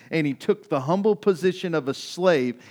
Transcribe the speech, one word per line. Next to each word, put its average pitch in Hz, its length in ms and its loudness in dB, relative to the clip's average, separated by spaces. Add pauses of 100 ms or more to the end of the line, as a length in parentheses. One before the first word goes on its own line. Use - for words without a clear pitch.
and 156 180 0
he 139 60 -2
took - 360 -4
the 139 120 0
humble 196 340 2
position 185 580 0
of 143 140 -2
a 135 60 -2
slave 139 760 0